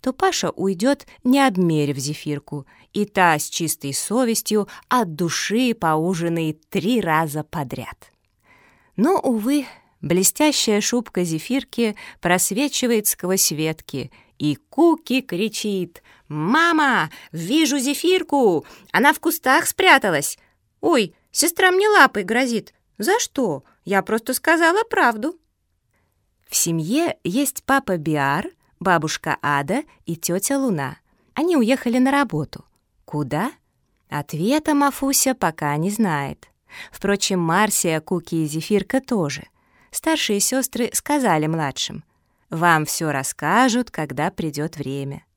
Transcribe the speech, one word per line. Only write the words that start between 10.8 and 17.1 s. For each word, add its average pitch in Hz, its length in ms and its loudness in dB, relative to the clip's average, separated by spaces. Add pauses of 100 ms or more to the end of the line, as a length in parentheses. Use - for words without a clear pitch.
шубка 226 420 -2
Зефирки 214 720 -2 (240)
просвечивает 214 880 0
сквозь - 440 0
ветки — 151 600 -6 (260)
и 147 180 0 (140)
Куки 302 520 2
кричит: 196 840 -4 (240)
«Мама, 240 840 2 (220)